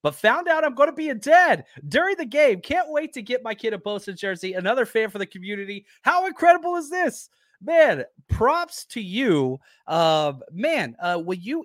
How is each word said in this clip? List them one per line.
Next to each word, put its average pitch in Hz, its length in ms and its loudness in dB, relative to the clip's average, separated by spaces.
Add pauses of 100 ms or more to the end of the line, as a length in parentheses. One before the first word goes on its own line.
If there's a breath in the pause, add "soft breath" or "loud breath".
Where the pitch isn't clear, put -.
but 147 140 -2
found 302 320 2
out 320 160 2
I'm 277 100 -2
gonna 285 180 4
be 311 180 -6
a 262 40 -4
dad 277 500 4 (220 loud breath)
during 349 300 0
the 320 80 -8
game. 247 360 4
Can't 311 300 -2
wait 302 220 -4
to 247 100 -12
get 247 220 -4
my 220 100 -6
kid 220 180 -4
a 202 60 -6
Bosa 202 400 -8
jersey. 190 360 -6
Another 214 300 0
fan 220 260 0
for 208 80 -12
the 196 80 -4
community. 196 600 -12 (160 soft breath)
How 359 240 2
incredible 349 480 2
is 311 160 -6
this?" 349 380 -2 (340)
Man, 254 420 2 (240)
props 330 580 -2
to - 140 -12
you. 175 580 0 (280 soft breath)
Uh, 156 480 2 (160)
man, 190 500 -4
uh, 175 240 -2
will 185 140 -6
you 254 260 -8